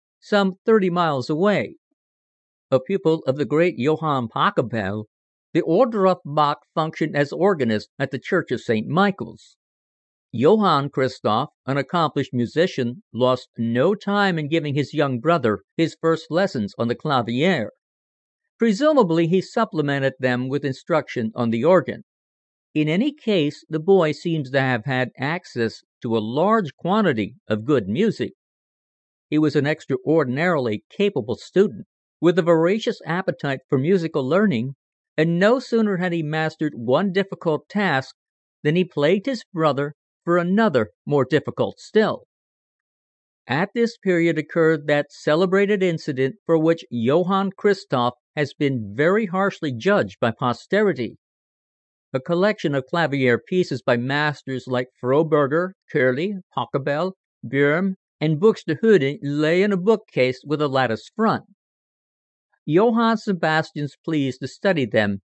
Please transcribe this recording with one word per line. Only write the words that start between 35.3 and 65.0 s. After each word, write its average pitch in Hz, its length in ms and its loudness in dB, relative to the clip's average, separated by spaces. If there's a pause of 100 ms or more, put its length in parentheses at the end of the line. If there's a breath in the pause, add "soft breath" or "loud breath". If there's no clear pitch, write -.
no 220 200 4
sooner 214 400 0
had 180 160 -2
he 170 80 -4
mastered 156 520 -4
one 139 380 0
difficult 175 560 -4
task 165 460 -2 (480)
than 151 120 0
he 180 100 2
plagued 165 420 0
his 262 260 -4
brother 147 420 -2 (300)
for 175 140 2
another 175 520 2 (140)
more 143 220 2
difficult 123 520 -2
still. 202 440 0 (1200)
At 156 280 -2
this 233 240 -2
period 170 400 0
occurred 156 480 0
that 147 260 0
celebrated 190 680 0
incident 143 540 -2 (100)
for 165 100 2
which 165 340 2
Johann 175 600 0
Christoph 147 640 0 (200)
has 147 200 -4
been 120 400 -4
very 185 320 2
harshly 185 460 -4
judged 120 480 0
by 117 100 0
posterity. 131 880 -2 (960)
A 131 60 -2
collection 175 540 0
of 135 120 -2
clavier 135 600 2
pieces 175 360 -2
by 120 160 2
masters 139 720 -4
like 127 200 -2 (140)
Froberger, 151 680 2 (200)
Curley, 147 440 0 (200)
Pachelbel, 143 560 -4 (320)
Böhm, 147 500 0 (260)
and 156 200 0
Buxtehude 170 800 2
lay 151 400 0
in 208 100 0
a 190 40 0
bookcase 175 720 0
with 147 160 -2
a 147 60 0
lattice 127 460 -2
front. 208 300 -2 (1200)
Johann 226 500 2
Sebastian's 156 880 -2
pleas 143 340 -2
to 139 80 -10
study 170 380 -2
them 101 380 0 (100)